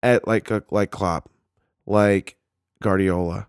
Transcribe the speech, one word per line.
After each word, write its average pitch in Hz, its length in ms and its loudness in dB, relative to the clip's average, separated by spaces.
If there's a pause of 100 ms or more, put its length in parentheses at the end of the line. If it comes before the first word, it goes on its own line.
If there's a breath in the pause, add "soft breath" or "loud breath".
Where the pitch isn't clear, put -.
at, 120 260 2
like, 110 240 -2
uh, 104 100 -2 (100)
like 101 200 -2
Klopp, 85 380 -4 (560)
like 101 520 2 (440)
Guardiola 95 680 0